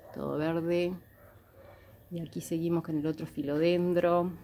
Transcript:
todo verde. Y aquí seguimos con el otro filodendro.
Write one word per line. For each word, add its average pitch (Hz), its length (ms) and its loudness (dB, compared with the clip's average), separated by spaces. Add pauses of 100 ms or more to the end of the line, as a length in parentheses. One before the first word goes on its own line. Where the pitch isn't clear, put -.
(140)
todo 143 240 -4
verde. 170 560 0 (1200)
Y 170 100 -6
aquí 165 180 -8
seguimos 165 440 0
con 156 140 -2
el 147 80 0
otro 160 200 -2
filodendro. 175 1080 2 (120)